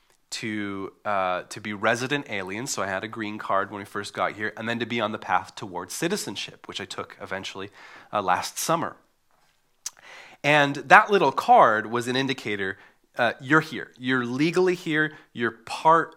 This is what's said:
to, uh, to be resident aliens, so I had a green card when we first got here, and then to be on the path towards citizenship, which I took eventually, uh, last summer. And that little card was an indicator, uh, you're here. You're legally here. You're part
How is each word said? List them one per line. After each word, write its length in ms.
to, 640
uh, 380
to 180
be 100
resident 580
aliens, 420
so 100
I 60
had 180
a 20
green 300
card 340
when 80
we 60
first 280
got 200
here, 240
and 100
then 120
to 60
be 140
on 140
the 40
path 380
towards 380
citizenship, 720
which 140
I 40
took 360
eventually, 480
uh, 100
last 380
summer. 380
And 320
that 340
little 220
card 580
was 200
an 80
indicator, 600
uh, 220
you're 220
here. 360
You're 280
legally 500
here. 380
You're 200
part 640